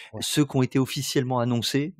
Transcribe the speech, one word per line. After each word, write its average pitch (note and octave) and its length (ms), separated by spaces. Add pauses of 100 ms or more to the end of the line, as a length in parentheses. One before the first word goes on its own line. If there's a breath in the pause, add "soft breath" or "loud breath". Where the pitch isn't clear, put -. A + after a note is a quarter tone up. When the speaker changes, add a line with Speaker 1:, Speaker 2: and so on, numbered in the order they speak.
(120 loud breath)
Speaker 1:
Ouais. G#2+ 100
Speaker 2:
ceux - 220
qui C#3 120
ont C3 60
été B2+ 160
officiellement B2+ 600
annoncés, A#2+ 580